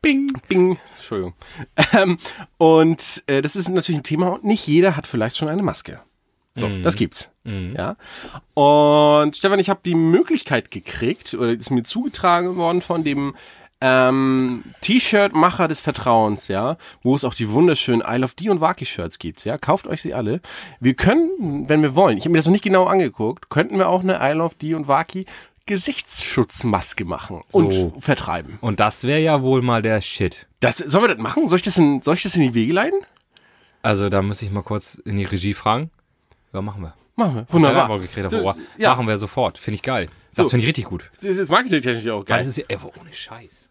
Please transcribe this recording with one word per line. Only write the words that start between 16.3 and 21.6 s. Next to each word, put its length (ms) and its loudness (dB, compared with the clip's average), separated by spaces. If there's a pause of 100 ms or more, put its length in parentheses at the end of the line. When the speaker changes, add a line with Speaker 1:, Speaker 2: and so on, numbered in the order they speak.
Speaker 2:
ja, 280 -4 (260)
wo 120 2
es 100 -2
auch 100 -4
die 160 -4
wunderschönen 560 2
I 100 -4
Love 220 -2
D 100 -6
und 140 0
Waki-Shirts 560 -4
gibt, 260 -10
ja, 140 -6
kauft 280 -2
euch 160 -6
sie 120 -8
alle. 260 -4 (400)
Wir 140 2
können, 720 0